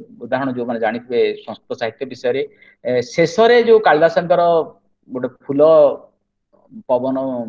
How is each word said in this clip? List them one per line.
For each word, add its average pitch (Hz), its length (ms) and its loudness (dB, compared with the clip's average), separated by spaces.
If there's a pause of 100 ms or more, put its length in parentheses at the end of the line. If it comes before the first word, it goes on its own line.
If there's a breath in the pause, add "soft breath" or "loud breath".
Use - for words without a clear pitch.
(220)
ଉଦାହରଣ, 127 320 -6
ଯୋଉମାନେ 120 280 -8
ଜାଣିଥିବେ 117 400 -4 (140)
ସଂସ୍କୃତ - 440 -16
ସାହିତ୍ୟ 117 280 -8
ବିଷୟରେ, 123 360 -4 (420 soft breath)
ଏ, 120 60 -4 (120)
ଶେଷରେ 214 600 2
ଯୋଉ 220 160 6
କାଳିଦାସଙ୍କର 170 640 2 (680)
ଗୋଟେ 127 180 -8 (120)
ଫୁଲ 143 220 -2 (1200)
ପବନ 131 300 -4 (320)